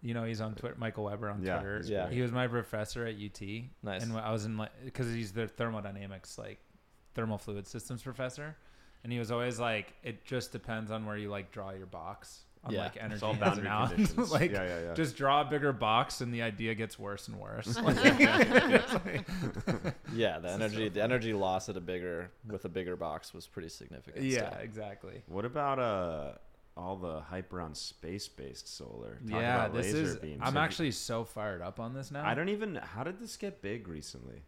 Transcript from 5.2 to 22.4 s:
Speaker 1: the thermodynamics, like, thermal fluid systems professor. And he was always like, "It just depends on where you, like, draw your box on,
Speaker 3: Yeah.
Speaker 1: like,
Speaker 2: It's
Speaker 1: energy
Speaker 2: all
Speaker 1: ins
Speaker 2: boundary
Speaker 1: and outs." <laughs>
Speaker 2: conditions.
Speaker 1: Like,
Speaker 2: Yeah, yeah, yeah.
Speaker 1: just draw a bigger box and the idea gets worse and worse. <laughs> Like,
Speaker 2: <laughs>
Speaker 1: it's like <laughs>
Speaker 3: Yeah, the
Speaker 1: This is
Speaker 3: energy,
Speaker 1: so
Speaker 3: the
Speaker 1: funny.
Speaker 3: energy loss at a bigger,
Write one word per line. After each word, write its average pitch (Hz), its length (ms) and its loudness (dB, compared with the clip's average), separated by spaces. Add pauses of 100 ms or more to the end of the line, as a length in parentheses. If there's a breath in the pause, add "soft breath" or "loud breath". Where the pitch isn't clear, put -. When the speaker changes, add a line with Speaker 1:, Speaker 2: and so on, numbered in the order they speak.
Speaker 1:
the 113 140 -2
thermodynamics, 101 920 -6
like, 104 200 -12 (560)
thermal 110 240 0
fluid 101 300 -8
systems 120 340 -8
professor. 131 540 -6 (480 soft breath)
And 120 80 -6
he 120 80 0
was 110 100 -2
always 120 300 0
like, 110 420 0
"It 113 220 -10
just 123 260 -4
depends 110 400 -6
on 110 160 -4
where 104 100 -4
you, 104 140 -4
like, 98 220 -6
draw 98 180 -8
your 95 160 -10
box 90 580 -12 (200)
on, 131 80 -4
Speaker 3:
Yeah. 98 120 0
Speaker 1:
like, - 120 -6
Speaker 2:
It's 110 80 -8
Speaker 1:
energy 107 180 -4
Speaker 2:
all 107 100 2
Speaker 1:
ins 107 80 2
Speaker 2:
boundary 101 200 4
Speaker 1:
and 101 80 -2
outs." 107 240 4
<laughs> - 20 -2
Speaker 2:
conditions. 220 380 4
Speaker 1:
Like, 160 180 6
Speaker 2:
Yeah, 98 140 0
yeah, 87 240 0
yeah. 85 60 -4
Speaker 1:
just 151 220 2
draw 143 260 6
a - 20 -4
bigger 139 280 4
box 117 500 4
and 120 120 -2
the 117 80 -2
idea 113 320 0
gets 110 240 -4
worse 101 300 -6
and 107 100 -8
worse. 107 280 -6
<laughs> 117 140 0
Like, - 180 6
Speaker 2:
<laughs> 240 40 2
Speaker 1:
it's 254 920 10
like 185 320 -2
<laughs> 160 680 -2 (200)
Speaker 3:
Yeah, 104 240 4
the 85 100 -4
Speaker 1:
This 90 80 0
is 104 60 0
Speaker 3:
energy, 107 140 2
Speaker 1:
so 110 80 2
Speaker 3:
the 104 60 2
Speaker 1:
funny. 92 120 0
Speaker 3:
energy 113 320 4
loss 95 340 2
at 98 80 -4
a 92 40 -4
bigger, 90 500 -4 (180)